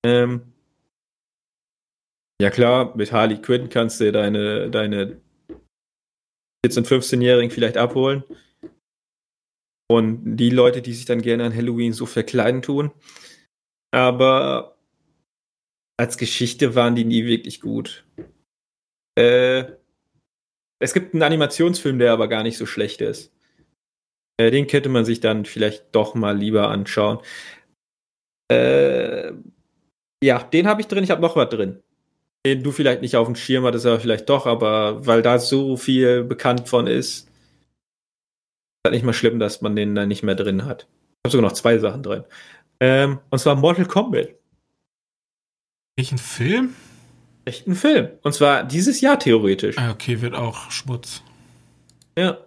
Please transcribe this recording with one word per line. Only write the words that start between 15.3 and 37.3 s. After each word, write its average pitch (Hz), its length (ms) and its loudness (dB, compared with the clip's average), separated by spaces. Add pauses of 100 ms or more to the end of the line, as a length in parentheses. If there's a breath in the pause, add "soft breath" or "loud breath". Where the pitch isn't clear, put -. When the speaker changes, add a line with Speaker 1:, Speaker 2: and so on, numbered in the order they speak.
Speaker 1:
als 120 220 -4
Geschichte 120 560 -2
waren 120 220 4
die 117 80 0
nie 113 200 0
wirklich 120 360 -2
gut. - 440 -8 (1120)
Äh, 127 480 4 (1160)
es 131 120 -4
gibt 185 220 -4
einen 160 80 0
Animationsfilm, 156 800 0
der 120 120 6
aber 113 140 2
gar 110 160 -4
nicht 113 160 -6
so 117 80 -8
schlecht - 340 -6
ist. 107 320 -8 (1040)
Äh, 113 120 6
den 139 160 2
könnte 139 220 0
man 123 160 2
sich 113 160 -2
dann 107 240 0
vielleicht - 500 -4
doch 107 220 0
mal 104 200 -2
lieber 101 320 0
anschauen. 104 520 -2 (1300 loud breath)
Äh, 123 840 0 (880)
ja, 127 200 2
den 175 240 0
hab 208 140 0
ich 214 80 -8
drin, 196 160 -2
ich 185 80 -2
hab 156 80 -2
noch 165 160 0
was 127 120 2
drin. 98 320 -4 (640)
Den 135 200 0
du 143 80 -4
vielleicht 131 300 0
nicht 127 140 -2
auf 117 120 2
dem 120 80 -6
Schirm 127 280 -2
hattest, 120 220 0
aber 117 140 2
vielleicht 113 280 -2
doch, 135 180 2
aber 107 600 0
weil 117 160 6
da 120 160 4
so 135 380 0
viel 123 480 2
bekannt 123 440 -2
von 120 200 0
ist, 127 400 -4
ist - 0 - (1600)